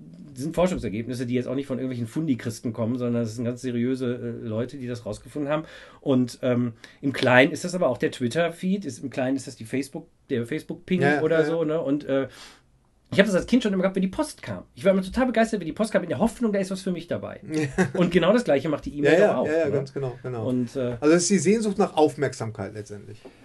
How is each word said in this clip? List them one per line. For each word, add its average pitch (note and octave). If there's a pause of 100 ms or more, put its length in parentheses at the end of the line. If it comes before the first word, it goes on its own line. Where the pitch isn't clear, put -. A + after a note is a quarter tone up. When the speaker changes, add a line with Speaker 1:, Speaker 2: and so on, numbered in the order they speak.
(340)
Speaker 1:
sind D3
Forschungsergebnisse, B2
die B2
jetzt A#2+
auch B2+
nicht C3+
von B2+
irgendwelchen B2
Fundichristen B2
kommen, A#2
sondern A#2+
es A2
sind A#2+
ganz A#2+
seriöse, B2 (260)
äh, A#2+
Leute, A#2
die B2
das A#2+
rausgefunden C3+
haben. D#3 (360)
Und, B2+
ähm, A#2+ (280)
im C#3
Kleinen B2+
ist -
das F3+
aber F3
auch A#2+
der D3+
Twitter-Feed, E3+
ist, B2+
im B2+
Kleinen C3
ist C3
das C3
die A2+
Facebook, C#3 (240)
der A#2+
Facebook-Ping D#3+
Speaker 2:
Ja, D3
Speaker 1:
oder D#3+
Speaker 2:
ja, D#3
Speaker 1:
so, E3
Speaker 2:
ja. E3
Speaker 1:
ne? D#3
Und, C#3+
äh, C3+ (840)
ich -
hab G3
das G#3+
als E3+
Kind B3+
schon G#3
immer F#3
gehabt, F#3+
wenn F#3+
die F#3+
Post -
kam. - (100)
Ich A#2+
war G3
immer F#3+
total F#3+
begeistert, A3+
wenn E3+
die D#3
Post A3
kam, F#3
in E3+
der C3
Hoffnung, A3
da G3
ist F#3
was F#3+
für F#3+
mich E3
dabei. G2+
Speaker 2:
<laughs> -
Ja. D#3 (280)
Speaker 1:
Und F3+
genau F3
das A#3
Gleiche D3
macht C#3+
die C#3
E-Mail D3
Speaker 2:
Ja, E3+
ja, G#3
Speaker 1:
doch -
auch, C3+
Speaker 2:
ja, D#3
ja, D#3+
Speaker 1:
ne? C#3
Speaker 2:
ganz C#3
genau, B2+
genau. B2
Speaker 1:
Und, B2
äh, B2
Speaker 2:
Also D3+
das F3
ist -
die G3
Sehnsucht G3+
nach -
Aufmerksamkeit A#2+
letztendlich. G#2 (280)